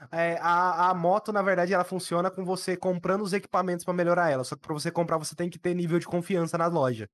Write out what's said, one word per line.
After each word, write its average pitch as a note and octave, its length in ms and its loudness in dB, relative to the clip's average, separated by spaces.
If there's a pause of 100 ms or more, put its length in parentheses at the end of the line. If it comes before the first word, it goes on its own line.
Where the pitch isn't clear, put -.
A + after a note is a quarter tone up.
(120)
É, E3 300 0
a, F3 480 4
a F#3 40 4
moto, F3+ 400 2
na G3+ 80 2
verdade, F#3 320 2
ela F3+ 100 4
funciona F3+ 480 -2
com F#3 140 -8
você F#3 320 -2
comprando F#3 440 0
os G3 120 -4
equipamentos F3+ 500 -2
pra F3+ 100 -2
melhorar F3 380 2
ela. B2+ 140 0
Só - 100 -8
que C#3 60 -10
pra - 120 -8
você D#3 160 -4
comprar, E3 280 0
você D#3 180 -10
tem F3 140 -4
que - 100 -12
ter F3+ 160 -2
nível F3 240 0
de E3 60 -4
confiança E3+ 520 -2
na E3 100 2
loja. B2+ 460 0